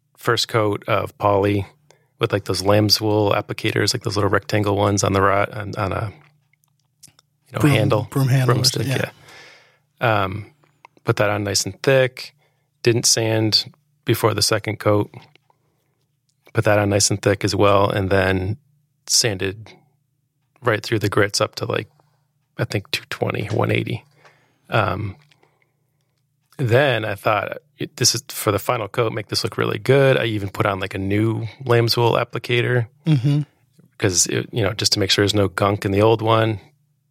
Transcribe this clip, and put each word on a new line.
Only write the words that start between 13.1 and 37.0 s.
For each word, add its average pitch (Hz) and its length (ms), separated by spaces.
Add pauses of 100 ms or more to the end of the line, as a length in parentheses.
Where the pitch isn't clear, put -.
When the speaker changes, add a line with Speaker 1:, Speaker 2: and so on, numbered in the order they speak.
Speaker 1:
before 110 300
the 104 80
second 104 380
coat. 104 320 (1400)
Put 113 120
that 104 160
on 101 100
nice 101 200
and - 120
thick 101 220
as 101 100
well, 101 340
and 98 220
then 95 460 (500)
sanded 101 640 (920)
right 107 200
through 113 160
the 104 100
grits 98 320
up 107 160
to, - 100
like, - 220 (680)
I 120 60
think - 260
two - 180
twenty, - 380
one 113 240
eighty. 113 340 (640)
Um, 98 460 (1400)
then 120 480
I 104 100
thought, 104 440 (380)
"This - 200
is - 120
for - 220
the 104 80
final 117 300
coat, 117 240
make 110 160
this - 160
look - 120
really 113 220
good." 135 380
I - 80
even 104 240
put - 180
on, 98 140
like, - 140
a 98 40
new 107 480 (180)
lamb's 117 320
wool 120 180
applicator 120 760 (180)
Speaker 2:
Mm-hmm. 147 360 (560)
Speaker 1:
'cause 92 280
it, - 260
you 117 100
know, 98 100
just - 220
to - 60
make 98 100
sure - 120
there's 101 120
no 101 140
gunk 101 360
in 98 80
the 101 100
old 110 200
one. 110 360 (520)